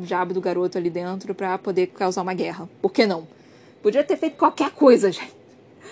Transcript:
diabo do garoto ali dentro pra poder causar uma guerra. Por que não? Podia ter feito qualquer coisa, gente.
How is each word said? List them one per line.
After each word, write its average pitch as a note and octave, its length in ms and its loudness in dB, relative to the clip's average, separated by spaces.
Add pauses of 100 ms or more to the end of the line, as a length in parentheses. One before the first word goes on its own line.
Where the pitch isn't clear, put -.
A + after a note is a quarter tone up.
diabo F3+ 320 -4
do F#3 60 -4
garoto F3+ 380 -2
ali F3 120 -2
dentro F#3 440 -6
pra F#3 240 -4
poder F#3 300 -2
causar F#3 340 -4
uma F#3 120 -6
guerra. E3+ 340 -8 (140)
Por G3 100 0
que A#3 140 4
não? E3 200 -4 (600)
Podia A#3+ 160 4
ter D4 140 -2
feito D#4 200 -4
qualquer D4 360 2
coisa, G#3+ 400 6
gente. - 200 -12 (600)